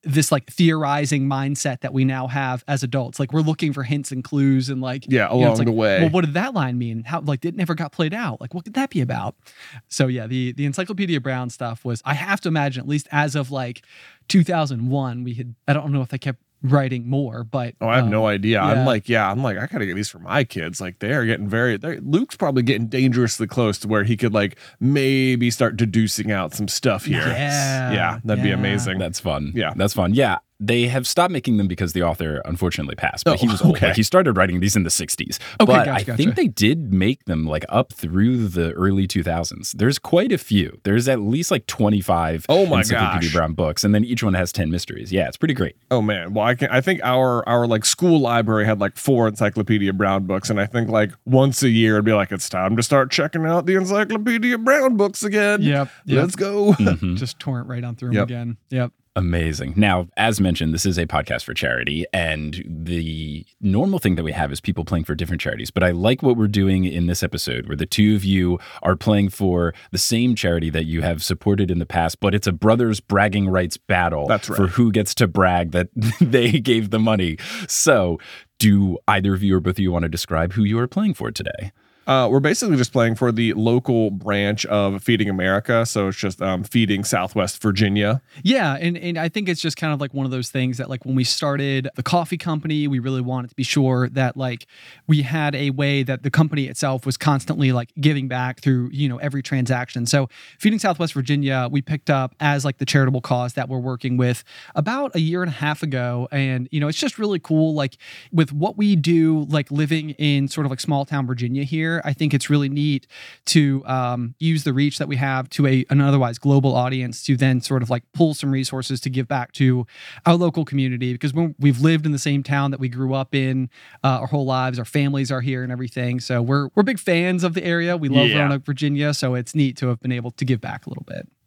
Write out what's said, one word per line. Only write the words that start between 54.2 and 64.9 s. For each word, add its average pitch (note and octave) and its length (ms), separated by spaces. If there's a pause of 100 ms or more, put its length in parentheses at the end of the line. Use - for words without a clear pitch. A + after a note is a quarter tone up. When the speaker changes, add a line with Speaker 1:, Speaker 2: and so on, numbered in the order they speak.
Speaker 2:
Brown C4 400
books G3 260
again. G#3 380
Speaker 1:
Yep, C#3+ 280 (160)
yep. C3+ 160
Speaker 2:
Let's F3+ 140
go." G3+ 440
<laughs> - 0 (100)
Speaker 3:
Mm-hmm. F2+ 260
Speaker 1:
Just A#2 240
torrent B2 300
right B2 140
on A#2+ 120
through B2 140
'em A2+ 60
Speaker 2:
Yep. G#2 100
Speaker 1:
again. A#2+ 320 (140)
Yep. B2+ 200 (240)
Speaker 3:
Amazing. E2 600
Now, F#2 320 (100)
as G#2+ 220
mentioned, E2 340
this F2 120
is F2+ 120
a E2+ 80
podcast - 380
for A#1+ 100
charity, C#2 600
and D#2 540
the D#2+ 800 (140)
normal C#3+ 400
thing F#2 160
that E2 80
we D2+ 80
have D2+ 200
is C#2+ 100
people E2+ 240
playing E2 180